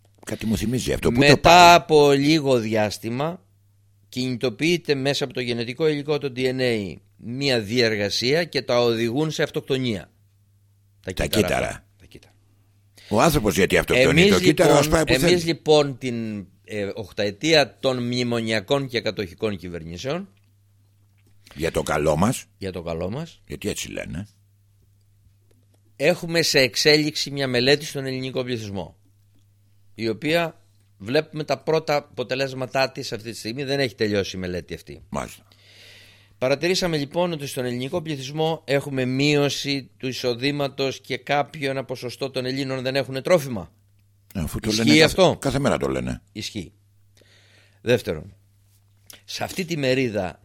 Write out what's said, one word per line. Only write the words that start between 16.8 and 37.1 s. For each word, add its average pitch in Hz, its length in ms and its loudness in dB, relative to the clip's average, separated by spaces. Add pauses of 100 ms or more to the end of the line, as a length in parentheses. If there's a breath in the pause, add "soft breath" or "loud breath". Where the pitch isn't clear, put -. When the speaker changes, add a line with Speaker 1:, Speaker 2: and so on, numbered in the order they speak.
Speaker 2:
οχταετία 110 840 0
των 127 240 0
μνημονιακών 120 840 -2
και 117 140 -2
κατοχικών 101 560 -4
κυβερνήσεων, 87 720 -10 (1300)
Speaker 1:
Για 80 160 -4
το 78 120 -2
καλό 76 320 0
μας. 101 300 0 (120)
Speaker 2:
για 95 140 -10
το 90 100 -10
καλό 85 280 -6
μας, 151 380 -12
Speaker 1:
Γιατί - 220 -8
έτσι - 220 -8
λένε. 52 360 -10 (1700)
Speaker 2:
έχουμε 170 460 0
σε 147 180 2
εξέλιξη 151 720 2
μια 139 160 -4
μελέτη 131 380 2
στον 143 200 -8
ελληνικό 131 380 -6
πληθυσμό, 107 520 -8 (1000)
η 113 140 -4
οποία 156 520 -2 (360)
βλέπουμε 147 460 -2
τα 139 140 -2
πρώτα 156 380 0
αποτελέσματά 131 960 -4
της 131 200 -10
αυτή 113 200 -10
τη 101 60 -12
στιγμή, 120 260 -8
δεν 139 160 -2
έχει 131 160 0
τελειώσει 104 400 0
η 92 40 -8
μελέτη 90 340 -6
αυτή. 71 360 -16
Speaker 1:
Μάλιστα. 67 340 -8 (920 soft breath)
Speaker 2:
Παρατηρήσαμε, 165 600 0
λοιπόν, 170 340 -2